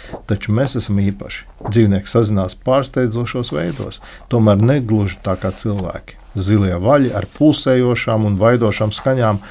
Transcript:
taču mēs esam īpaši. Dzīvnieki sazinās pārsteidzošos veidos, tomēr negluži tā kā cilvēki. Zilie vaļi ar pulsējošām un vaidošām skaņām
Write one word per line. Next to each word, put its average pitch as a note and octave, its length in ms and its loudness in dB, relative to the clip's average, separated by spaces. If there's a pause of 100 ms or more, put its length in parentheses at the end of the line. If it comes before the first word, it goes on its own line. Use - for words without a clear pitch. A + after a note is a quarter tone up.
(220)
taču - 320 -2
mēs B2+ 240 0
esam G2+ 240 -2
īpaši. - 420 -6 (180)
Dzīvnieki G#2 460 2
sazinās G#2 460 0
pārsteidzošos B2+ 1000 -2
veidos, D3+ 480 -6 (260)
tomēr G#2+ 360 4
negluži A2 580 0
tā G2 160 -4
kā F#2+ 140 -6
cilvēki. G2 680 -8 (180)
Zilie G2 420 2
vaļi B2+ 360 2
ar G2 140 -4
pulsējošām B2 1000 2
un G2+ 100 2
vaidošām A2 560 2
skaņām A#2 460 0 (100)